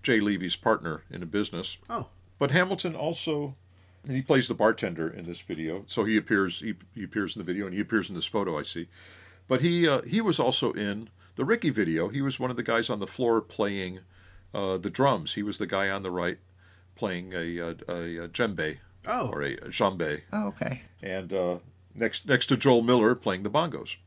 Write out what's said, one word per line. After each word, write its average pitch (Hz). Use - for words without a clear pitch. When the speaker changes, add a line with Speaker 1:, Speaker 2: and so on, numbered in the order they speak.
Speaker 1:
Jay 113
Levy's 95
partner 82
in 90
a -
business. 95
Speaker 2:
Oh. 220
Speaker 1:
But 135
Hamilton 180
also, 147
and 135
he 131
plays 135
the 113
bartender 95
in 85
this 85
video, 80
so 110
he 110
appears, 98
he, 107
he 110
appears 95
in 110
the 90
video, 98
and 90
he 101
appears 98
in 98
this 82
photo 95
I 73
see. 85
But 165
he, 170
uh, 139
he 190
was 208
also 127
in 104
the 127
Ricky 208
video. 90
He 135
was 135
one 127
of 123
the 113
guys 113
on 113
the 95
floor 117
playing, 98
uh, 95
the 92
drums. 104
He 101
was 104
the 104
guy 98
on 98
the 92
right 90
playing 92
a, 85
a, 85
a, 85
a 85
djembe 82
Speaker 2:
Oh. 214
Speaker 1:
or 73
a 71
djembe. 87
Speaker 3:
Oh, 208
okay. -
Speaker 1:
And, 95
uh, 90
next, 113
next 127
to 135
Joel 120
Miller 120
playing 95
the 101
bongos. 147